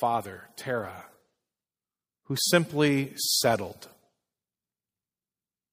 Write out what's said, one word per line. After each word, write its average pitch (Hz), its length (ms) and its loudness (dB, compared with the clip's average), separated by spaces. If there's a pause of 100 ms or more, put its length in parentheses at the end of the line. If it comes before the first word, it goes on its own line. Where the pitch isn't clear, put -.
father, 107 560 -2
Terah, 101 480 -6 (1200)
who 139 120 -6
simply 147 800 2
settled, - 720 0 (1900)